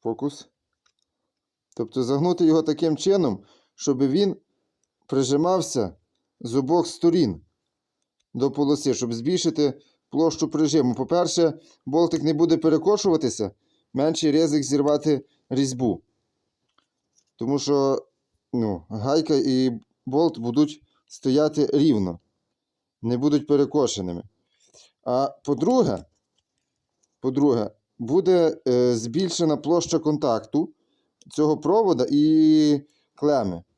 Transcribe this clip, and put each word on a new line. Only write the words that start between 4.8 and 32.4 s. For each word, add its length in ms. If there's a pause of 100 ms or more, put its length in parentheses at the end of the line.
прижимався 880 (440)
з 160
обох 320
сторін 540 (920)
до 180
полоси, 420
щоб 200
збільшити 680 (280)
площу 380
прижиму. 480
По-перше, 640 (260)
болтик 380
не 100
буде 240
перекошуватися, 920 (420)
менший 380
ризик 320
зірвати 640 (240)
різьбу. 520 (1300)
Тому 240
що, 460 (480)
ну, 360
гайка 460
і 440 (260)
болт 340
будуть 420 (260)
стояти 680
рівно, 460 (800)
не 160
будуть 300
перекошеними. 760 (800)
А 240 (160)
по-друге, 640 (1120)
по-друге, 520 (320)
буде, 540 (100)
е, 280
збільшена 640
площа 420
контакту 760 (560)
цього 280
провода 540
і 720 (340)